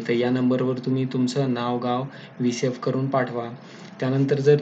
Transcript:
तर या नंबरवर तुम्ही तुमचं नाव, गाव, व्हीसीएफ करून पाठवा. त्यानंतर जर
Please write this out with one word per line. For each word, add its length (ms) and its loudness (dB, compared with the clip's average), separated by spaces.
तर 60 0
या 160 2
नंबरवर 480 2
तुम्ही 280 -2
तुमचं 480 0
नाव, 260 -2
गाव, 240 -2
व्हीसीएफ 400 0
करून 280 0
पाठवा. 420 -2
त्यानंतर 400 2
जर 220 6